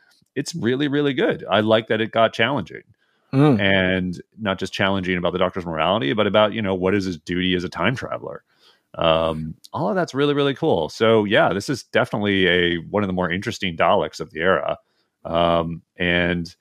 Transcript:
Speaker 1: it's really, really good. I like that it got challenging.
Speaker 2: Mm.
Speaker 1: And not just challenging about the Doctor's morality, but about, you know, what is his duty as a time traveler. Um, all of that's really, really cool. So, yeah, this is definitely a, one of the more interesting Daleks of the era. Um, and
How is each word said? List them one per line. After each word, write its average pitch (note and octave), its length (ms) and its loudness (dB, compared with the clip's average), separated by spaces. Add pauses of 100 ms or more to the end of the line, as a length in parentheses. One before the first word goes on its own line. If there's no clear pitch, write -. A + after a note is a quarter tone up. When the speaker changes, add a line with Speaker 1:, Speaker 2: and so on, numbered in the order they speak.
(360)
Speaker 1:
it's D3 180 -6
really, C#3+ 360 -2
really C#3+ 240 0
good. D#3 360 -2
I G2 120 2
like A2 260 2
that A2 140 0
it A2+ 100 -4
got A2+ 220 2
challenging. A2+ 500 -2 (500)
Speaker 2:
Mm. C#3 280 4
Speaker 1:
And F#2 600 2 (160)
not G2 220 -2
just F#2+ 140 -6
challenging F#2+ 440 0
about F2 140 -2
the F2+ 80 -2
Doctor's F2+ 260 -2
morality, F2 460 0
but G#2+ 160 0
about, G#2+ 240 2
you G#2+ 100 -6
know, G2 140 -2
what F#2 180 0
is G2+ 120 0
his F#2 120 -6
duty F2+ 380 -2
as F2+ 80 -2
a E2+ 60 -6
time G2 260 -2
traveler. - 480 -10 (520)
Um, D#2+ 600 0 (160)
all C#3+ 160 -4
of G#3 80 -2
that's E3+ 180 -4
really, D3 200 0
really C#3+ 200 0
cool. G2+ 360 0
So, A2+ 340 4
yeah, A2 300 2
this G2 160 -4
is C3 140 -4
definitely G#2 640 0
a, F2 280 2 (140)
one G2+ 140 0
of G2+ 40 -2
the F#2 60 -4
more F2+ 180 -2
interesting F#2 460 -6
Daleks F2 420 2
of D#2+ 120 -12
the D#2+ 100 -8
era. E2 360 0 (460)
Um, E2 580 0 (140)
and F2 640 -2